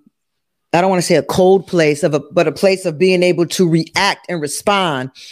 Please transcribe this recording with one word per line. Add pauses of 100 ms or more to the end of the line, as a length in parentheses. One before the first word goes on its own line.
(720)
I
don't
wanna
say
a
cold
place
of
a,
but
a
place
of
being
able
to
react
and
respond (200)